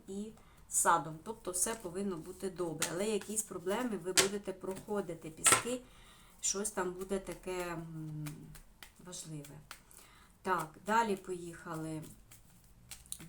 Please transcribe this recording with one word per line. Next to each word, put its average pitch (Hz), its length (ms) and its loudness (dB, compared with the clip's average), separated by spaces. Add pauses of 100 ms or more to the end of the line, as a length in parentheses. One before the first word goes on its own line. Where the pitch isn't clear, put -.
і 208 240 -4 (380)
садом. 160 540 6
Тобто 160 280 -6
все 220 240 2
повинно 185 420 0
бути 185 320 -6
добре. 165 440 -2
Але 190 120 0
якісь 214 380 0
проблеми 196 600 -2
ви 185 100 -2
будете 196 400 4
проходити, 185 760 -4
Піски. 233 520 6 (600)
Щось 208 300 0
там 180 220 0
буде 190 260 -2
таке, 180 520 -4
м, 156 560 -6 (800)
важливе. 151 540 -10 (840)
Так, 170 260 4 (180)
далі 214 300 6
поїхали. 165 840 -4 (1300)